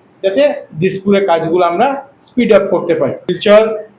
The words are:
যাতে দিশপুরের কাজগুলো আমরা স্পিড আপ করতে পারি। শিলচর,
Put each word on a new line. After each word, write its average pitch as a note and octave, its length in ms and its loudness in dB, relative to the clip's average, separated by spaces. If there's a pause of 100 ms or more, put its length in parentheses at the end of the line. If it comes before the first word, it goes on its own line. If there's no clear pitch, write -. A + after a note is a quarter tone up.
(220)
যাতে C4+ 300 0 (280)
দিশপুরের G3 460 0
কাজগুলো E3+ 400 0
আমরা A3+ 400 -2 (160)
স্পিড A#3 300 0
আপ F#3+ 180 6
করতে E3 240 -2
পারি। F#3+ 180 -2
শিলচর, G#3+ 680 2 (200)